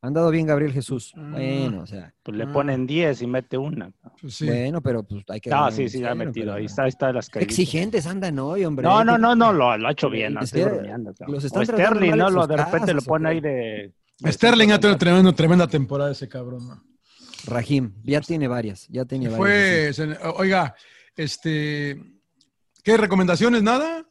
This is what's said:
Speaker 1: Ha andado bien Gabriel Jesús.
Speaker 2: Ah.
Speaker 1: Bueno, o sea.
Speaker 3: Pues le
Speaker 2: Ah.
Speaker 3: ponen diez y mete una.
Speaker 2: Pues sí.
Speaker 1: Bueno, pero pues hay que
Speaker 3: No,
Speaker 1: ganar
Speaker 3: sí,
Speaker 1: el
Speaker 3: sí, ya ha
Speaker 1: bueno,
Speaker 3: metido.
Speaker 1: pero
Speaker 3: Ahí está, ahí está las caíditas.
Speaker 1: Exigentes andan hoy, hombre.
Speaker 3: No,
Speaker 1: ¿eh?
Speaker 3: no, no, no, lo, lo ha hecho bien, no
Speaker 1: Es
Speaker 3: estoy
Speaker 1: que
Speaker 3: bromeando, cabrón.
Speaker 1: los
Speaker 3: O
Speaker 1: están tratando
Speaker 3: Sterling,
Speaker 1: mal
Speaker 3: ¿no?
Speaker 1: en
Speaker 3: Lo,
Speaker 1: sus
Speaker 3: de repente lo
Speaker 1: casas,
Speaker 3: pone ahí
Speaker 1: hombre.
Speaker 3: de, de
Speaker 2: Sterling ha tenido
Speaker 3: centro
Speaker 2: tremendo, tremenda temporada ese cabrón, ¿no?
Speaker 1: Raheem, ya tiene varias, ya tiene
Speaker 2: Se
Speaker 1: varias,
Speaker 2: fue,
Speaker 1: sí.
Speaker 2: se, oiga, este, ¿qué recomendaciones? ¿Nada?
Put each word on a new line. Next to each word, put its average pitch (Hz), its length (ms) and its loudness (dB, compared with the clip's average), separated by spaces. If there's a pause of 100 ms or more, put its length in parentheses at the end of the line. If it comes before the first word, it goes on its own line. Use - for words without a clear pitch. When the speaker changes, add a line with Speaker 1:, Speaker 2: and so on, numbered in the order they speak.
Speaker 1:
Ha 120 60 -8
andado 160 220 2
bien 160 160 0
Gabriel 147 260 0
Jesús. 127 440 -6
Speaker 2:
Ah. 151 160 -16
Speaker 1:
Bueno, 131 480 -4
o 85 60 -14
sea. 92 360 -16
Speaker 3:
Pues 104 140 -10
le 113 80 -4
Speaker 2:
Ah. 139 80 -10
Speaker 3:
ponen 139 340 -2
diez 143 360 -2
y 120 40 -6
mete 127 300 -6
una. 135 340 -8 (300)
Speaker 2:
Pues 135 140 -16
sí. 151 120 -8
Speaker 1:
Bueno, 127 360 -2
pero 120 200 -2
pues 101 260 -12
hay 104 120 -10
que - 100 -12
Speaker 3:
No, 143 60 0
Speaker 1:
ganar 139 160 2
Speaker 3:
sí, 110 120 -4
Speaker 1:
el 117 60 -4
Speaker 3:
sí, 127 100 -8
ya 120 100 -4
ha 120 40 -4
Speaker 1:
bueno, 113 160 -6
Speaker 3:
metido. 113 160 -8
Speaker 1:
pero 101 120 -6
Speaker 3:
Ahí 107 80 -8
está, 104 160 -6
ahí 131 80 2
está 131 240 -2
las 113 160 -6
caíditas. 190 280 -4
Speaker 1:
Exigentes 185 480 -2
andan 180 320 -6
hoy, 165 280 -4
hombre. 135 200 -4
Speaker 3:
No, 196 140 6
Speaker 1:
¿eh? 226 60 6
Speaker 3:
no, 233 120 4
no, 233 160 4
no, 226 200 6
lo, 123 240 4
lo 113 100 -2
ha - 40 0
hecho 147 180 -2
bien, 110 240 -4
no 117 60 -6
Speaker 1:
Es 127 120 -6
Speaker 3:
estoy 156 120 0
Speaker 1:
que 202 40 2
Speaker 3:
bromeando, 123 460 -8
cabrón. 143 200 -10
Speaker 1:
los 139 100 -6
Speaker 3:
O - 20 -4
Speaker 1:
están 190 180 0
tratando 220 280 2
Speaker 3:
Sterling, 196 180 4
Speaker 1:
mal 156 80 2
Speaker 3:
¿no? 185 100 4
Speaker 1:
en 190 60 2
Speaker 3:
Lo, 180 80 4
Speaker 1:
sus 156 80 0
Speaker 3:
de 156 80 0
repente 170 340 0
lo 147 60 2
Speaker 1:
casas, 127 100 -6
Speaker 3:
pone 156 220 0
ahí 165 80 0
Speaker 1:
hombre. 151 140 -4
Speaker 3:
de, 107 400 -8 (280)
de 147 120 0
Speaker 2:
Sterling 233 380 6
ha 208 80 6
tenido 208 140 6
Speaker 3:
centro 165 60 2
Speaker 2:
tremendo, 180 360 6
tremenda 170 320 4
temporada 139 460 -2
ese 135 160 -12
cabrón, 123 400 -12
¿no? - 140 -20 (640)
Speaker 1:
Raheem, 120 480 -2 (100)
ya 143 160 0
tiene 151 280 -4
varias, 113 400 -6
ya 127 180 -6
tiene 131 180 -6
Speaker 2:
Se 113 120 -2
Speaker 1:
varias, 185 600 2
Speaker 2:
fue, 156 120 -4
Speaker 1:
sí. 151 60 -6
Speaker 2:
se, - 120 -10 (100)
oiga, 185 380 0 (520)
este, 147 720 -6 (840)
¿qué 220 120 4
recomendaciones? 202 680 2
¿Nada? 311 480 0